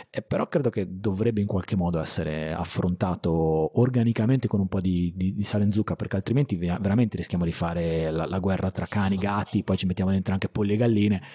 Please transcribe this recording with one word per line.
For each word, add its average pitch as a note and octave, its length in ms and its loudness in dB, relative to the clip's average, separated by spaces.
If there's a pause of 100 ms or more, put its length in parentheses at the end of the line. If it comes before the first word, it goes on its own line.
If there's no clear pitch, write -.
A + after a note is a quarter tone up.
(100)
Eh, - 120 -6
però - 260 -2
credo C3+ 220 0
che G#2 200 -2
dovrebbe G#2 500 0
in G2+ 60 2
qualche G2+ 300 -2
modo F2 240 0
essere D#2 520 -2
affrontato E2 1300 0
organicamente A#2+ 680 2
con G#2 100 0
un F#2+ 80 2
po' F#2+ 140 -2
di, F2 340 2
di, F#2 200 -2
di G2+ 100 -2
sale G2+ 180 0
in G2+ 80 4
zucca, G2+ 240 0
perché - 220 -4
altrimenti A2+ 400 0
ve-, F2 240 -2
veramente G2+ 360 2
rischiamo F2 280 -2
di E2 80 0
fare E2 580 -2
la, D#2+ 160 -2
la F#2+ 140 -2
guerra F#2 320 0
tra F2 140 -4
cani, G2 320 0
gatti, G2+ 440 0
poi F#2+ 140 0
ci F#2+ 100 -2
mettiamo F#2 240 0
dentro F#2+ 220 0
anche F#2+ 160 -2
polli G#2 240 0
e G#2+ 40 4
galline G#2 460 2 (120)